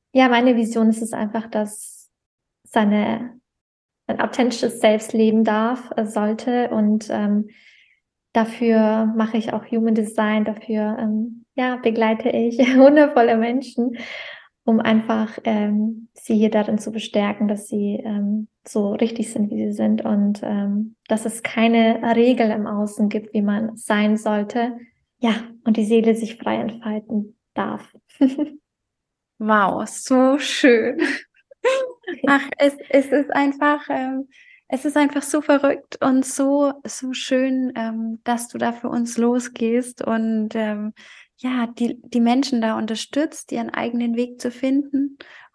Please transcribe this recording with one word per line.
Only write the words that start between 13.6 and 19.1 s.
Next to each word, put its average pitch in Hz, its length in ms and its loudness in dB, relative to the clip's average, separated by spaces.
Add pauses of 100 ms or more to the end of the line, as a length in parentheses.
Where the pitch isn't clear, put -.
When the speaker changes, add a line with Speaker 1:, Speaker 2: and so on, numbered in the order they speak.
Speaker 1:
um 220 140 4
einfach, 220 640 0
ähm, 214 720 -2
sie - 220 -2
hier 220 140 4
darin 214 280 2
zu 214 140 -10
bestärken, 208 560 -2
dass 208 200 -4
sie, 202 360 -4
ähm, 208 440 -4 (180)
so 202 280 -2
richtig 226 400 -4